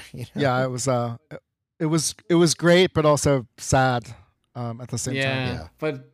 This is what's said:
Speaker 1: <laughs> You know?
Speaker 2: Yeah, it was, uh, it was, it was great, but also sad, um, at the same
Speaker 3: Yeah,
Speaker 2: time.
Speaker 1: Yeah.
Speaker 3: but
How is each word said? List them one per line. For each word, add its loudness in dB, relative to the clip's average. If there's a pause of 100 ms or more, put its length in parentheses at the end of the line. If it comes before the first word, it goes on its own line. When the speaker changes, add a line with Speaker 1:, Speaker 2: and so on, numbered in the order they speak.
Speaker 1:
<laughs> -20
You -12 (140)
know? -4
Speaker 2:
Yeah, 0
it -4
was, -6
uh, -2 (640)
it -2
was, -2 (140)
it 4
was 6
great, 4
but 2
also 2 (100)
sad, 0 (400)
um, -10
at -16
the -6
same -6
Speaker 3:
Yeah, -2 (220)
Speaker 2:
time. -4
Speaker 1:
Yeah. -12 (100)
Speaker 3:
but -6